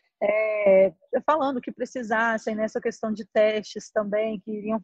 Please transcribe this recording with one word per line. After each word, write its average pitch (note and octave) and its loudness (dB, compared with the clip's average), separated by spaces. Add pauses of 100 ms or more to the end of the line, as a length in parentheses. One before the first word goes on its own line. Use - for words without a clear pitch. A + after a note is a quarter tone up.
(200)
é, G#3 4 (320)
falando C#4 0
que - -10
precisassem, A3+ -4
nessa A3 -4
questão A3+ -6
de G#3+ -8
testes G#3+ 0
também, G#3+ -2
que A3 -14
iriam G#3+ -4